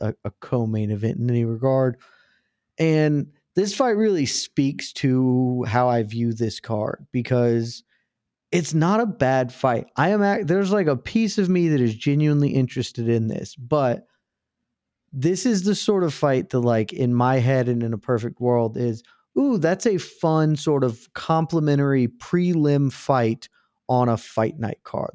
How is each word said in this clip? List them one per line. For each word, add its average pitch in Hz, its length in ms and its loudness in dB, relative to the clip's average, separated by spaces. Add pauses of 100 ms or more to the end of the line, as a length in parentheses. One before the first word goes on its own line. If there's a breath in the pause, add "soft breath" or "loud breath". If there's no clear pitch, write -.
a, 110 120 -4 (120)
a 107 60 -8 (100)
co-main 110 500 -2
event 107 260 -4
in 120 120 -2
any 120 160 0
regard. 127 520 0 (800 soft breath)
And 151 500 2 (280)
this 202 180 0
fight 254 180 2
really 208 340 2
speaks - 680 -4
to 127 680 0
how 123 240 2
I 120 160 2
view 113 300 -4
this 110 260 -4
card, 113 520 -6
because 120 720 0 (680)
it's 170 220 -2
not 170 260 2
a 240 60 0
bad 131 480 0
fight. 123 420 -2
I 165 140 2
am 208 120 2
act-, 202 260 0
there's, 190 240 0
like, 196 160 2
a 139 100 2
piece 220 400 -2
of 190 120 2
me 175 200 2
that 143 120 2
is 113 140 2
genuinely 147 540 2
interested 123 580 -2
in 113 200 2
this, - 280 -8
but 123 520 -2 (1040)
this 165 340 -2
is 208 180 0
the 202 120 2
sort 196 280 0
of 156 100 0
fight 139 360 0
that, 127 100 -2
like, 117 340 2
in 123 220 0
my 123 220 2
head 127 320 2
and 120 120 -2
in 113 120 -2
a 110 40 -4
perfect 117 420 -4
world 120 380 0
is, 117 260 -4 (340 soft breath)
ooh, 269 200 2
that's 165 280 0
a 202 120 2
fun 156 580 0
sort 143 280 0
of 117 300 -4
complimentary 147 920 0
prelim 147 840 0
fight 117 580 -2 (400)
on 123 180 2
a 113 100 2
fight 113 420 -4
night 113 240 -8
card. - 320 -8